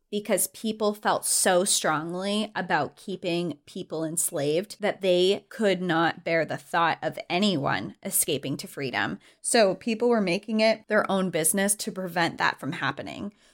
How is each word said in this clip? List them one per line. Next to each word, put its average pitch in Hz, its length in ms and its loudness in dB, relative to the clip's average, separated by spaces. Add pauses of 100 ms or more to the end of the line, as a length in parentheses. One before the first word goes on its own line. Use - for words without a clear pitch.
(120)
because 208 360 0
people 214 460 -2
felt 202 320 0
so 185 380 4
strongly 190 920 -2
about 175 420 -2
keeping 175 680 -4
people 175 380 -8
enslaved 160 800 -2
that 202 200 -2
they 185 480 4
could 190 320 0
not 170 440 0
bear 165 200 2
the - 120 -6
thought 165 440 0
of 151 160 -4 (120)
anyone 233 720 0
escaping 143 540 -2
to - 100 -10
freedom. 120 520 -4 (220)
So 202 340 4
people 233 340 -2
were 226 120 4
making 196 380 0
it 220 300 2
their 214 200 2
own 190 200 2
business 196 460 2
to - 180 -8
prevent 175 440 -2
that - 220 0
from - 140 -6
happening. 135 600 -6 (200)